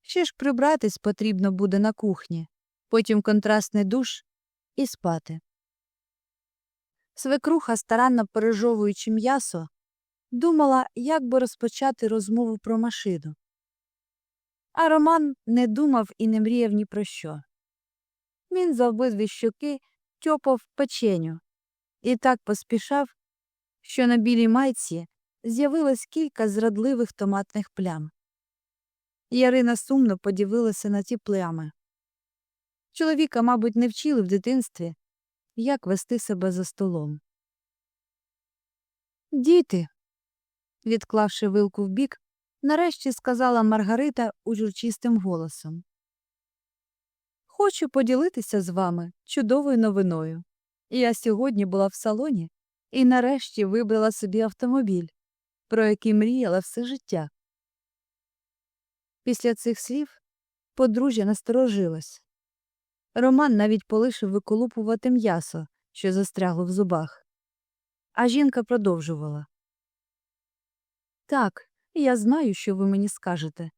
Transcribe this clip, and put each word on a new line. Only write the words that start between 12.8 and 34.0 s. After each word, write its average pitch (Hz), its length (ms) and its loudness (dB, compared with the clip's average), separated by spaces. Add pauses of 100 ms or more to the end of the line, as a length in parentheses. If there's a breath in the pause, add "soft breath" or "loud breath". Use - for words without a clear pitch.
А 330 160 2
Роман 311 460 4 (120)
не 240 200 4
думав 240 420 2 (100)
і 220 100 0
не 220 120 2
мріяв 226 320 2
ні 208 120 0
про 202 200 -6
що. 151 360 -12 (1080)
Він 359 240 0
за 240 140 2
обидві 220 400 0
щоки 269 500 -6 (400)
тьопав 277 420 0 (140)
печеню 175 680 -2 (600)
і 247 140 0
так 254 280 2
поспішав, 240 640 -2 (720)
що - 260 0
на 240 100 4
білій 233 320 4
майці 226 580 0 (380)
з'явилось 277 640 0
кілька 277 420 -4
зрадливих 220 640 -2
томатних 202 580 -4
плям. 160 400 -8 (1200)
Ярина 247 460 4
сумно 240 420 2
подивилася 202 720 -2
на 202 120 -2
ті 240 140 -6
плями. 165 540 -4 (1200)
Чоловіка, 311 500 0
мабуть, 233 340 2
не 240 120 2
вчили 262 340 0